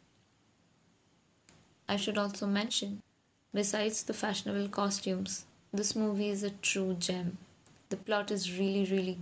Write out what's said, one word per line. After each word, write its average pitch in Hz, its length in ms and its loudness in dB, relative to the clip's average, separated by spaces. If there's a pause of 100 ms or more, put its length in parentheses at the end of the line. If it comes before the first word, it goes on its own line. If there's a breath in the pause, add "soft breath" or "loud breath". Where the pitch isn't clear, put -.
(1900)
I 202 80 0
should 202 220 0
also 202 280 0
mention, 202 560 0 (520)
besides 208 480 2
the - 100 -2
fashionable 202 560 -2
costumes, 196 760 -2 (280)
this 208 240 0
movie 208 320 2
is 202 140 -2
a 202 80 0
true 190 440 0
gem. 180 440 -2 (520)
The 190 60 -2
plot 208 340 0
is 180 280 -2
really, 196 260 4
really 185 380 2